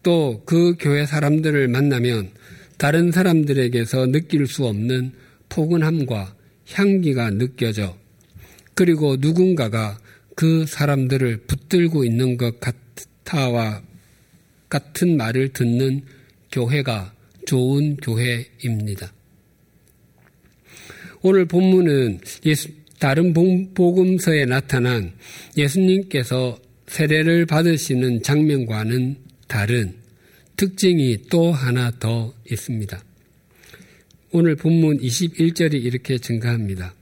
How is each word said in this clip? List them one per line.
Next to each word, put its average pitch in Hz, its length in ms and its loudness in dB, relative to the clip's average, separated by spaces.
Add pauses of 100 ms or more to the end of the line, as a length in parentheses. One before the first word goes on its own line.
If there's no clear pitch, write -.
또 156 420 0
그 170 360 2
교회 147 260 0
사람들을 147 640 0
만나면 120 640 0 (480)
다른 165 320 2
사람들에게서 135 960 2
느낄 143 400 0
수 139 180 -4
없는 123 460 -4 (380)
포근함과 156 880 -2 (360)
향기가 170 580 0
느껴져, 107 640 -4 (800)
그리고 151 460 2
누군가가 135 800 0 (360)
그 160 300 2
사람들을 131 800 0
붙들고 165 580 0
있는 120 340 0
것 120 220 -4
같아와 120 1200 -6 (840)
같은 170 480 -2
말을 127 340 -2
듣는 131 520 -2 (500)
교회가 123 640 -4 (320)
좋은 139 520 0
교회입니다. 113 1160 -6 (2000)
오늘 190 240 4
본문은 165 720 2 (260)
예수, 151 240 0 (300)
다른 160 340 2
복-, 185 400 2
복음서에 180 720 2
나타난 123 680 -2 (440)
예수님께서 147 1000 0 (280)
세례를 160 580 2
받으시는 139 760 0
장면과는 127 960 0 (300)
다른 104 460 -2 (600)
특징이 180 640 2 (120)
또 170 220 2
하나 123 480 -2
더 113 340 -4 (160)
있습니다. 107 540 -8 (1300)
오늘 165 240 2
본문 156 460 2
이십일 165 520 -2
절이 156 240 0
이렇게 123 400 -4
증가합니다. 110 840 -4